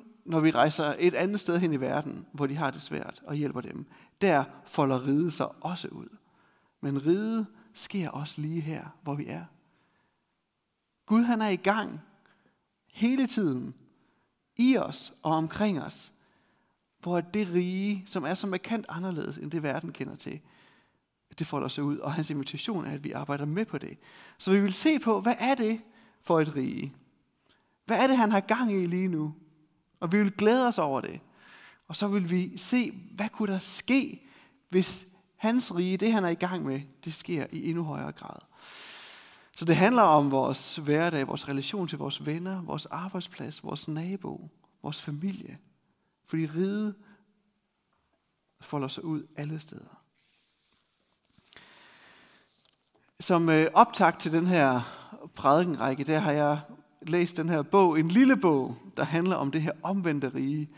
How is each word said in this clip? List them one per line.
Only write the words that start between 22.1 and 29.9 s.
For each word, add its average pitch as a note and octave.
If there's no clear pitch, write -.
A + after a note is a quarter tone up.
hans D#3+
invitation D3+
er, C#3+
at C#3+
vi -
arbejder C#3+
med F3
på -
det. -
Så -
vi G3
vil G3+
se D4+
på, G#3+
hvad A#3
er C4
det A3+
for E3
et D3+
rige? C3+
Hvad A3+
er B3+
det, C4
han A3
har G3+
gang A3
i F#3
lige F#3
nu? D3+